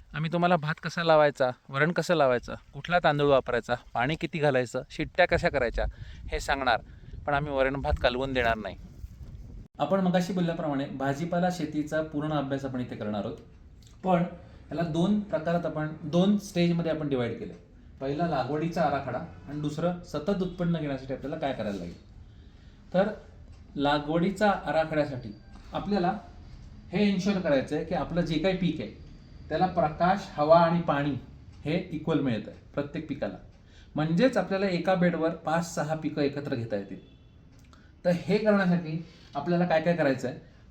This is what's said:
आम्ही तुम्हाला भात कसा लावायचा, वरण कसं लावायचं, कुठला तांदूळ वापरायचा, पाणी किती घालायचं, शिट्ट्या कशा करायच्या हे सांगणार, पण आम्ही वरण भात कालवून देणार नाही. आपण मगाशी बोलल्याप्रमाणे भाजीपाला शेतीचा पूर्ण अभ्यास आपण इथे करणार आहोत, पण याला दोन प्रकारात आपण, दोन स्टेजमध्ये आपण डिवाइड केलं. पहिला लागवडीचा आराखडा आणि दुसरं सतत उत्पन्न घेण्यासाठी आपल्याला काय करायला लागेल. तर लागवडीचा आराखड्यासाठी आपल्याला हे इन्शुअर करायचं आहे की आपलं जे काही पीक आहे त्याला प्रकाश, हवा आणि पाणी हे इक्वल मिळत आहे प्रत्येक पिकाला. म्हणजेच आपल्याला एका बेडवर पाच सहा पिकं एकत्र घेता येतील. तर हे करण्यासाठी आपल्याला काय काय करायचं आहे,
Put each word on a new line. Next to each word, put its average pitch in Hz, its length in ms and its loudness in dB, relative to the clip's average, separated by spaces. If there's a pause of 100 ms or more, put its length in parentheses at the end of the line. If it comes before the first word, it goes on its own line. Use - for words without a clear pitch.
(140)
आम्ही 156 180 -2
तुम्हाला 175 240 4
भात 151 260 -2
कसा 170 220 -6
लावायचा, 151 460 6 (180)
वरण 147 240 2
कसं 170 220 0
लावायचं, 127 400 2 (200)
कुठला 170 240 0
तांदूळ 147 280 4
वापरायचा, 120 480 4 (200)
पाणी 135 260 0
किती 165 180 -6
घालायचं, 127 520 0
शिट्ट्या 165 360 2
कशा 170 220 2
करायच्या 120 360 0 (480)
हे 151 80 -6
सांगणार, 131 400 0 (460)
पण 143 80 0
आम्ही 143 180 -2
वरण 135 240 2
भात 147 260 0
कालवून 131 300 0
देणार 117 240 2
नाही. 98 200 -8 (1040)
आपण 185 220 2
मगाशी 180 320 2
बोलल्याप्रमाणे 165 540 -2
भाजीपाला 143 640 0
शेतीचा 156 520 -2
पूर्ण 151 300 -4
अभ्यास 135 320 -2
आपण 127 160 -4
इथे 120 160 -6
करणार 104 280 -4
आहोत, 127 120 -6 (680)
पण 180 200 4 (460)
याला 156 120 -2
दोन 175 380 2
प्रकारात 170 460 -2
आपण, 151 220 -4 (140)
दोन 185 360 4
स्टेजमध्ये 170 540 0
आपण 151 160 -2
डिवाइड 123 300 0
केलं. - 140 -10 (480)
पहिला 143 260 -2
लागवडीचा 151 560 -2
आराखडा 135 360 0 (300)
आणि 147 120 -8
दुसरं 165 400 -2
सतत 185 420 -2
उत्पन्न 170 360 0
घेण्यासाठी 135 340 -4
आपल्याला 135 240 -6
काय 143 160 -2
करायला 104 260 -4
लागेल. 87 220 -10 (920)
तर 196 140 4 (680)
लागवडीचा 156 760 2
आराखड्यासाठी 147 840 -2 (360)
आपल्याला 190 460 0 (720)
हे 202 160 4
इन्शुअर 190 300 2
करायचं 147 380 0
आहे 165 80 -2
की 180 100 -4
आपलं 165 260 -2
जे 156 180 0
काही 185 180 2
पीक 165 240 0
आहे 104 100 -8 (580)
त्याला 165 180 2
प्रकाश, 175 720 2
हवा 160 240 8
आणि 170 200 4
पाणी 143 340 0 (500)
हे 170 280 -2
इक्वल 151 280 -2
मिळत 113 280 -2
आहे - 80 -16 (180)
प्रत्येक 143 340 -6
पिकाला. 98 280 -6 (580)
म्हणजेच 170 420 2
आपल्याला 190 300 0
एका 185 280 2
बेडवर 165 360 2
पाच 160 440 -2
सहा 156 200 -2
पिकं 151 280 -4
एकत्र 143 320 -2
घेता 113 220 -4
येतील. 95 380 -10 (920)
तर 175 60 4
हे 175 280 2
करण्यासाठी 175 680 2 (280)
आपल्याला 175 300 2
काय 165 160 4
काय 170 160 2
करायचं 139 320 0
आहे, - 80 -6 (340)